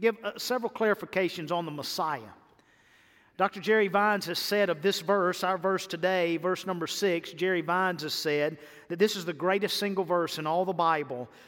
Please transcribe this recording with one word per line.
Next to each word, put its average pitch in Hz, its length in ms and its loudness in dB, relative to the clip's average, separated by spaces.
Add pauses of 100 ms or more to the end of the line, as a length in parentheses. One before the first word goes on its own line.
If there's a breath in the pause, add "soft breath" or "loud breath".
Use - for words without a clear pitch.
give, 220 220 2
uh, 208 140 -6
several 240 320 -2
clarifications 185 840 0
on 175 140 -2
the 156 60 -8
Messiah. 147 480 -4 (1200 soft breath)
Doctor 196 240 0
Jerry 208 260 4
Vines 202 380 2
has 175 120 -4
said 202 320 2
of 156 120 0
this 190 180 2
verse, 180 460 0
our 185 120 0
verse 185 300 0
today, 170 480 0
verse 175 320 -2
number 170 200 -2
six, 175 440 0
Jerry 180 300 0
Vines 175 420 0
has 151 100 -4
said 147 440 0 (320 loud breath)
that 170 100 -4
this 214 160 4
is 185 80 -8
the 170 80 -6
greatest 185 460 0
single 196 260 -2
verse 170 360 0
in 156 60 -4
all 170 200 2
the 190 80 -2
Bible 147 560 0 (180 loud breath)